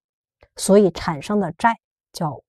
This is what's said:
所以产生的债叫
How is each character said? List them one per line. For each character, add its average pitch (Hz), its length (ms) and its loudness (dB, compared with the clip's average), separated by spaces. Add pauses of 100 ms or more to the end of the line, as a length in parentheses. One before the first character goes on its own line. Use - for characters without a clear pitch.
(560)
所 196 220 4
以 196 120 6
产 165 320 -8
生 214 180 -4
的 165 120 -6
债 226 240 -2 (360)
叫 156 360 -8